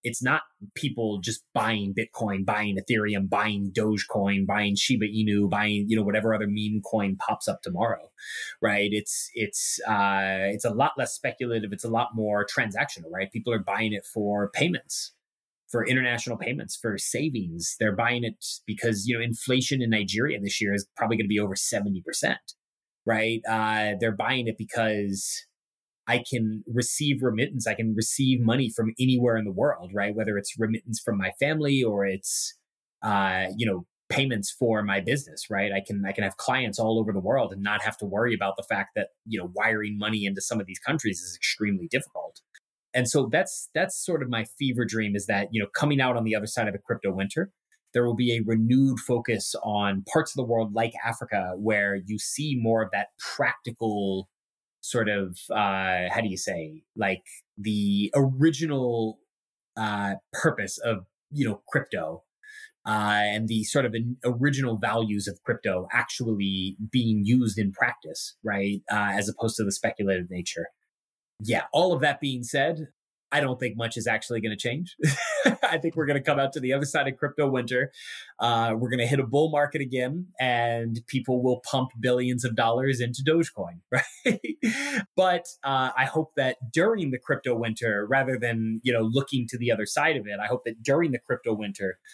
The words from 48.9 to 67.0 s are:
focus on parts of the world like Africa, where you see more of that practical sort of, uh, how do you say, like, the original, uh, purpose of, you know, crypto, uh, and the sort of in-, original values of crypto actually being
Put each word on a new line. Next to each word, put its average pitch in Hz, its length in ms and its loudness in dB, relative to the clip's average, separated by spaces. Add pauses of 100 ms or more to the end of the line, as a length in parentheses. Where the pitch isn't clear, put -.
focus 117 640 -2
on 101 400 0 (100)
parts - 200 2
of - 120 -10
the 113 60 -2
world 113 240 2
like 113 200 0 (120)
Africa, 98 500 -2
where 101 480 2
you 104 140 -4
see 143 420 -2
more 113 220 4
of 95 100 -4
that 104 180 -2 (100)
practical 104 1080 -2 (560)
sort 113 240 0
of, 98 300 0 (100)
uh, 95 600 2
how 117 100 0
do 110 60 0
you 92 100 -4
say, 82 460 -6 (140)
like, 98 260 0 (340)
the 104 600 2
original, 135 1040 2 (560)
uh, 104 380 0 (180)
purpose - 440 -2
of, 104 300 -4 (240)
you 139 180 -2
know, 101 200 -4
crypto, 82 560 -4 (600)
uh, 104 380 2
and 107 240 0
the 110 160 0
sort 131 220 2
of 113 100 -2
in-, 120 300 -2
original 123 540 2
values 104 500 0
of 95 160 -8
crypto 92 480 -2
actually 101 840 0 (140)
being 113 340 4